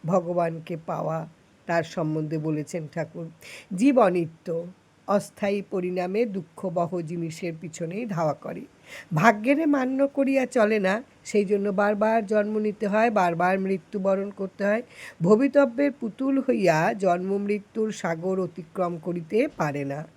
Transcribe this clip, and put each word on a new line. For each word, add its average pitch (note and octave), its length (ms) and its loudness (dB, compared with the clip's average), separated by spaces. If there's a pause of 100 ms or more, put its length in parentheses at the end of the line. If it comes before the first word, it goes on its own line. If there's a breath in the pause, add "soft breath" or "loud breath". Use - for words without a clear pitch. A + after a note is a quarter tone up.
ভগবানকে E3+ 800 0
পাওয়া, D#3+ 420 -4 (380)
তার E3+ 180 2
সম্বন্ধে D#3 540 -4
বলেছেন D#3 560 -4
ঠাকুর। E3 360 -8 (440 loud breath)
জীব B3 260 4
অনিত্য, F3 640 0 (420)
অস্থায়ী G3+ 540 -2
পরিণামে F#3 640 -2
দুঃখবহ F3+ 760 -4
জিনিসের E3 600 -6
পিছনেই F3 440 -8
ধাওয়া E3 280 -2
করে। - 280 -10 (520 loud breath)
ভাগ্যেরে A#3 520 4
মান্য C4+ 420 2
করিয়া C4+ 380 0
চলে A3 340 2
না, G3 240 0 (200)
সেই G#3 220 2
জন্য G3+ 240 0
বারবার G#3 560 2
জন্ম G#3+ 340 0
নিতে G#3 280 -2
হয়, G#3+ 220 4
বারবার F3+ 500 2
মৃত্যুবরণ F#3+ 720 -2
করতে G3 340 -6
হয়। G#3+ 180 2 (380 loud breath)
ভবিতব্যের C4+ 680 4
পুতুল C4+ 480 -2
হইয়া F#3+ 540 2
জন্ম F#3+ 440 0
মৃত্যুর G#3 540 -4
সাগর F#3 480 -2
অতিক্রম F3 580 -4
করিতে F3 500 -2 (100)
পারে C#3+ 280 -2
না। C#3 320 -8